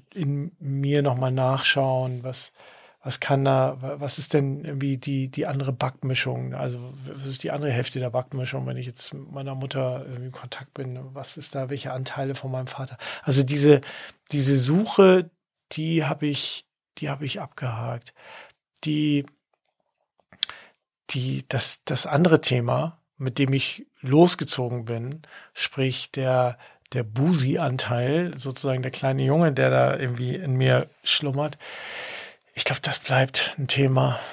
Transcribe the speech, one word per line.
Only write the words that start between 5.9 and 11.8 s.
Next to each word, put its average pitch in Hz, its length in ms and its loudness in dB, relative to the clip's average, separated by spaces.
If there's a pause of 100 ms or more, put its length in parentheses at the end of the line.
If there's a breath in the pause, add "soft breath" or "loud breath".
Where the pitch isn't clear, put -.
Also, 127 240 -6 (160)
w-, 135 200 -14
was 135 120 -12
ist 135 160 -4
die 160 80 -4
andere 147 200 -2
Hälfte 123 300 -2
der 127 100 -4
Backmischung, 127 560 -4
wenn 127 120 -6
ich 123 80 -8
jetzt - 280 -6
mit 139 160 -16
meiner 139 240 -8
Mutter 131 520 -4
irgendwie 127 200 -10
in 127 60 -12
Kontakt - 420 -14
bin? 127 240 -8 (160)
Was 135 220 -10
ist - 180 -10
da, 135 160 -4
welche 139 220 -6